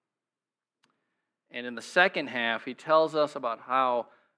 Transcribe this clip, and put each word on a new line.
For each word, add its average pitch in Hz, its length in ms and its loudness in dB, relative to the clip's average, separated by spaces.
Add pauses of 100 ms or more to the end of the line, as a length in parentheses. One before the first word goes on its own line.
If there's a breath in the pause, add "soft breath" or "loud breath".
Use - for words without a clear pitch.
(1500)
And 123 140 -10
in 120 100 -10
the 113 60 -12
second 180 460 0
half, 117 380 -4
he 127 80 -8
tells 156 420 2
us 147 200 0
about 120 260 -6
how 123 460 0 (300 soft breath)